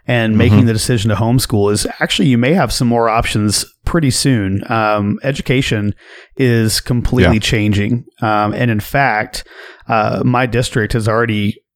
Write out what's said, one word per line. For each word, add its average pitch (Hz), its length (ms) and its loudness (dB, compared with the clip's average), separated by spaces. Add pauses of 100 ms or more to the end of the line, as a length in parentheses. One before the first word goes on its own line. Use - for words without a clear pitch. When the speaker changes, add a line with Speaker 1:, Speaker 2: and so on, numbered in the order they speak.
Speaker 1:
and 117 240 0
Speaker 2:
Mm-hmm. 107 80 2
Speaker 1:
making 104 260 6
the 113 80 2
decision 110 360 0
to 104 60 2
homeschool 110 560 0
is 104 140 -2 (140)
actually, 170 280 0
you 123 120 4
may 131 140 2
have 156 200 0
some 127 140 0
more 117 200 2
options 107 580 0 (200)
pretty 160 240 0
soon. 101 600 0
Um, 107 500 0
education 127 720 -2 (440)
is 117 440 0
completely 120 540 2
Speaker 2:
Yeah. 107 60 0
Speaker 1:
changing. 104 640 0 (140)
Um, 107 360 0
and 120 160 0
in 107 80 -2
fact, 117 680 -4 (400)
uh, 113 380 0
my 127 220 0
district 117 460 -2
has 113 140 -2
already 110 540 -2 (140)